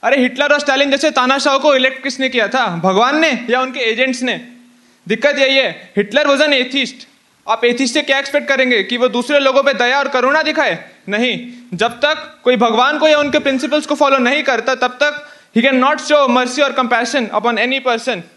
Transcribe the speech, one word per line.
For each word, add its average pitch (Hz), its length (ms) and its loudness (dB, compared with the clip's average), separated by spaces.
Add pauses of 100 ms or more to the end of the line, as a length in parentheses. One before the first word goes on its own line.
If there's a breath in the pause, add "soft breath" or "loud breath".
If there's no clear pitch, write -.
अरे 254 200 2
हिटलर 262 300 0
और 285 80 2
स्टालिन 277 300 0
जैसे 277 200 2
तानाशाह 269 480 0
को 285 160 4
इलेक्ट 254 280 0
किसने 262 260 -4
किया 226 200 0
था? 214 360 -2
भगवान 233 340 2
ने 285 320 0
या 247 100 0
उनके 262 200 -6
एजेंट्स 247 420 -2
ने? 233 260 -6 (600 soft breath)
दिक्कत 247 300 0
यही 269 180 2
है, 233 420 -4
Hitler 214 280 0
was 277 140 2
an 302 100 2
atheist। 262 440 -2 (540)
आप 226 160 -2
एथिस्ट 240 300 0
से 302 80 2
क्या 269 160 0
एक्सपेक्ट 277 300 -4
करेंगे 254 340 2
कि 220 140 -4
वो 247 120 2
दूसरे 247 300 0
लोगों 269 240 2
पे 269 120 2
दया 247 240 0
और 269 100 -2
करुणा 269 340 0
दिखाए? 185 480 -2 (180)
नहीं, 214 440 -4 (220 loud breath)
जब 214 160 0
तक - 540 -4
कोई 247 120 4
भगवान 240 420 2
को 311 100 2
या 302 100 6
उनके 294 200 0
प्रिंसिपल्स 294 480 -2
को 294 80 -2
फॉलो 277 240 2
नहीं 269 240 0
करता 247 320 0
तब 254 280 -4
तक 294 260 -4 (280 loud breath)
he 233 100 2
can 262 180 2
not 294 140 0 (120)
show 285 200 4
mercy 247 380 0
or - 100 -2
compassion 240 520 -2
upon 214 380 -2
any 262 180 -4
person। 233 340 -4 (160)